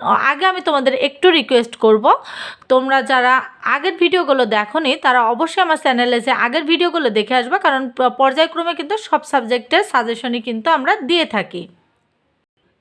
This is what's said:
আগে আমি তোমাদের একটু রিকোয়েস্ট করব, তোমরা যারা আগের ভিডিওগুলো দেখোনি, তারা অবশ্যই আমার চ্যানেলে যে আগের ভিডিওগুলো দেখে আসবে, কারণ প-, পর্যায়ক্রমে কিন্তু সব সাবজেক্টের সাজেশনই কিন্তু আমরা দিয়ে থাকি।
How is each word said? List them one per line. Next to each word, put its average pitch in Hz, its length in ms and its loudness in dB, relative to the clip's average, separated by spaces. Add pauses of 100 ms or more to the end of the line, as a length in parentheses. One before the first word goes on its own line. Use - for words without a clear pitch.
আগে 285 460 0
আমি 370 140 0
তোমাদের 269 340 0
একটু 285 360 0
রিকোয়েস্ট 240 460 2
করব, 214 280 4 (640)
তোমরা 262 340 2
যারা 254 400 2 (220)
আগের 294 320 -2
ভিডিওগুলো 294 480 2
দেখোনি, 226 520 -2
তারা 254 260 2
অবশ্যই 247 400 0
আমার 320 140 0
চ্যানেলে 247 440 0
যে 269 100 -2
আগের 254 340 0
ভিডিওগুলো 320 460 0
দেখে 214 240 -2
আসবে, 254 240 0
কারণ 277 300 0
প-, 254 220 0 (100)
পর্যায়ক্রমে 320 540 0
কিন্তু 339 220 -6
সব 311 280 -4
সাবজেক্টের 247 600 -2
সাজেশনই 240 560 -2
কিন্তু 226 300 -4
আমরা 320 260 0
দিয়ে 330 280 0
থাকি। 180 440 -8 (1120)